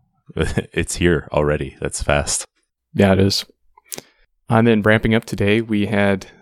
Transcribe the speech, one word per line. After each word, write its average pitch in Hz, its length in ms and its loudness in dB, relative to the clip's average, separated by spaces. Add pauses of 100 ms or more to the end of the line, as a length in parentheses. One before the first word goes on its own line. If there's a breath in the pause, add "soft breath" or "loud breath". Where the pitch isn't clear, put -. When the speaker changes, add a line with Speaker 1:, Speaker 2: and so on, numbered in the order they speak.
Speaker 1:
<laughs> - 260 -20
it's - 600 -4
here 87 340 0
already. 73 500 -2
That's - 220 -8
fast. - 420 -2 (480)
Speaker 2:
Yeah, 98 200 4
it 95 60 2
is. 98 240 0 (1080 loud breath)
And 113 180 2
then 110 160 4
ramping 110 320 4
up 113 100 0
today, 104 360 0
we 107 260 -2
had 101 400 0 (140)